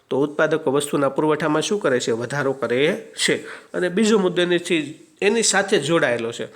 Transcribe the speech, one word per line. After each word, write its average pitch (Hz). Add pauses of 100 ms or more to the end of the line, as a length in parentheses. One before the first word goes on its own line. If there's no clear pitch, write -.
(100)
તો 131
ઉત્પાદકો 151
વસ્તુના 143
પુરવઠામાં 151
શું 202
કરે 131
છે? 123
વધારો 131
કરે 135 (140)
છે. 143 (360)
અને 180
બીજો 214
મુદ્દો 180
એની, 175 (600)
એની 214
સાથે 196
જોડાયેલો 135
છે 117